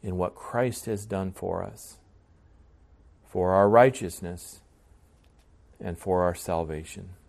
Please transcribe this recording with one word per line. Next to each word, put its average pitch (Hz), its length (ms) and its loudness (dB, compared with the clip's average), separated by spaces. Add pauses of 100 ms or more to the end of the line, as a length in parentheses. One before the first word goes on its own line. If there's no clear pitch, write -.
in 90 160 -6
what 90 180 -2
Christ 120 500 -2
has 104 200 -4
done 95 260 -4
for 90 320 -6
us, - 340 -14 (1300)
for 92 240 0
our 101 180 8
righteousness 104 920 2 (1160)
and 87 180 -8
for 90 260 0
our 87 120 2
salvation. 82 760 -6 (200)